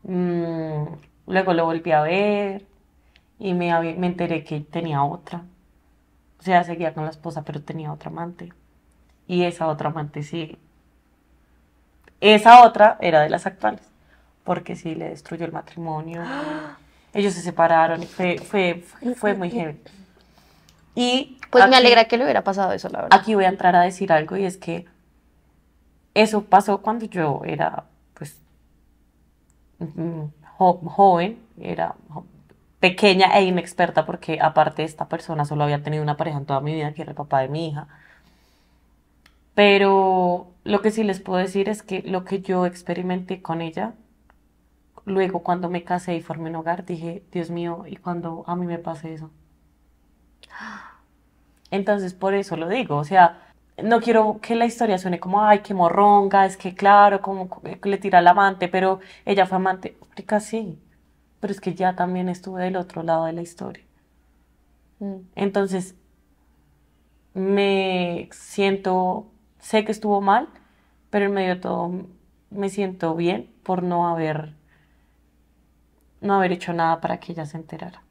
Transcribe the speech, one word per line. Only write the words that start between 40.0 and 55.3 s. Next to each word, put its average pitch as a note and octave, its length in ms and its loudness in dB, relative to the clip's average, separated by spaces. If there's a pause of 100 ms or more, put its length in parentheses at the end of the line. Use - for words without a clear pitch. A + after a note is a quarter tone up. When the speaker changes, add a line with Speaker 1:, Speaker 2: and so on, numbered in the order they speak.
Speaker 1:
lo G#3 180 0
que G#3+ 100 2
sí A3 120 -2
les G3 160 -2
puedo F#3 200 -4
decir G3 300 -2
es G#3 140 -8
que F#3 200 -8
lo F#3 200 -6
que G3 180 -6
yo F#3 260 -2
experimenté F3+ 720 -8
con E3 200 -8
ella, F3+ 320 -8 (1120)
luego F#3 380 -2
cuando F3+ 280 -4
me F3 120 -6
casé F3+ 320 -6
y E3 60 -6
formé D#3+ 300 -10
un E3+ 60 -10
hogar, E3+ 280 -6
dije, E3+ 460 -10
"Dios E3+ 200 -8
mío, E3+ 360 -8
¿y - 100 -16
cuando E3+ 500 -8
a F3 80 -6
mí F3+ 120 -4
me F3 120 -6
pase D#3+ 360 -12
eso?". D#3 160 -16 (2500)
Entonces, G3 420 -2
por F#3+ 200 -4
eso G3 220 -4
lo E3 140 -6
digo, F#3 280 -4
o D3 60 -2
sea, F3 360 4 (420)
no A3+ 200 2
quiero A3 400 2
que - 140 -4
la A#3 100 0
historia A3+ 340 -2
suene F3+ 200 -4
como, G3 240 -2